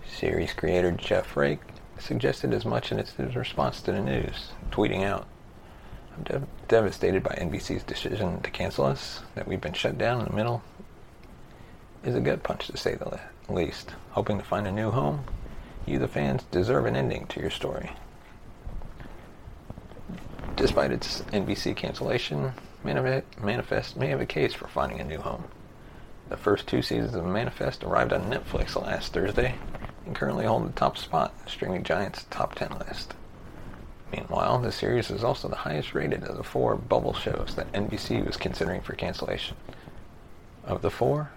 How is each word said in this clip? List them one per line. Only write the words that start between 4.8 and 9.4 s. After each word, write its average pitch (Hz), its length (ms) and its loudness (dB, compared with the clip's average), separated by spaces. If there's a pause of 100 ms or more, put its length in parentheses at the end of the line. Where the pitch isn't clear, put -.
out, 101 220 0 (920)
"I'm 156 80 -8
dev-, 139 240 -2 (200)
devastated 95 560 6
by - 160 2
N 85 100 0
B - 80 0
C's - 240 -2
decision - 600 0
to - 100 -4
cancel 85 340 2
us, - 360 0 (120)
that - 140 -4